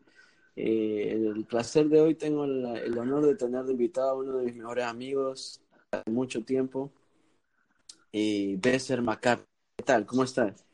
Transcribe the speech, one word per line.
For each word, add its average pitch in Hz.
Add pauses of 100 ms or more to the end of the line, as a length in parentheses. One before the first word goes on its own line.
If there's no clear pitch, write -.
(580)
Eh, 107
el 110
placer 120
de 156
hoy 160
tengo 151
la, 127
el 120
honor 135
de 139
tener 127
de 131
invitado 127
a 135
uno 135
de 127
mis 120
mejores 120
amigos 131 (300)
hace 104
mucho 123
tiempo, 131 (1200)
eh, 104
Besser 127
Macap. 117 (380)
¿Qué -
tal? 113
¿Cómo 127
estás? 113